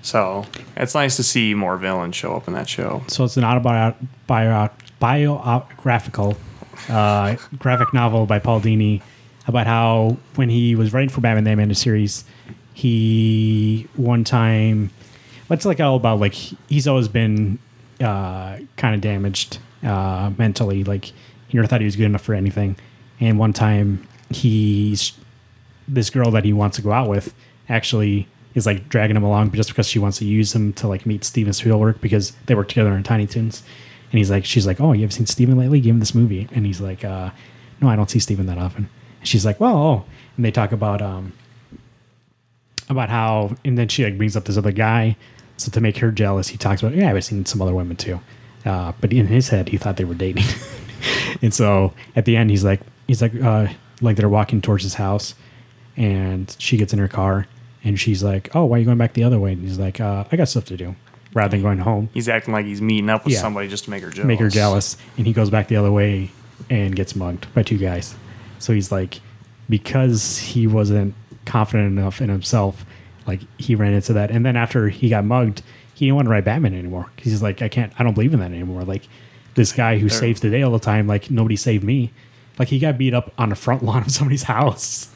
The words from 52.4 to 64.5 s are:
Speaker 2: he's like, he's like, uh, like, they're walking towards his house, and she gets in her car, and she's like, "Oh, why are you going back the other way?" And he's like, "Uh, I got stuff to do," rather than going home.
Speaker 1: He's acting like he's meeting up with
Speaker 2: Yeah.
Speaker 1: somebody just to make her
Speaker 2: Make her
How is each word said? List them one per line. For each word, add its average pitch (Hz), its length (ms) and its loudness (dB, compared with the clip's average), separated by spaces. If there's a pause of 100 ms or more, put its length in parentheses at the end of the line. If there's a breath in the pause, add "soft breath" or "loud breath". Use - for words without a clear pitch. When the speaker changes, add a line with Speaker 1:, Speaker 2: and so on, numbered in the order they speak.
Speaker 2:
he's 98 140 4
like, 98 160 2 (260)
he's 117 160 0
like, 113 180 0
uh, 110 280 2 (340)
like, 110 140 2
they're 104 120 2
walking 104 320 2
towards 98 220 0
his 92 120 -6
house, 101 400 -4 (640 loud breath)
and 95 600 -2
she - 180 0
gets 104 160 0
in 104 60 0
her 98 100 0
car, 98 380 0 (360)
and 101 160 0
she's 101 240 0
like, 98 320 -2
"Oh, 165 120 4
why 120 100 4
are 117 40 4
you 113 40 2
going 117 140 4
back 117 160 0
the 117 100 2
other 120 140 4
way?" 98 140 0
And 87 100 -6
he's 92 160 -6
like, 95 220 -4
"Uh, 101 300 -2
I 165 60 0
got 170 120 2
stuff - 180 -4
to 92 100 -10
do," 90 200 -10 (360)
rather 101 200 2
than 101 100 0
going 101 160 2
home. 107 340 -2
Speaker 1:
He's 120 160 -4
acting 113 240 -2
like 104 140 -2
he's 101 160 -6
meeting 107 260 0
up 110 160 0
with 139 100 0
Speaker 2:
Yeah. 95 60 2
Speaker 1:
somebody 101 280 -4
just 101 160 -8
to 107 60 -14
make 98 120 -10
her 87 220 -8
Speaker 2:
Make 113 160 2
her 110 100 4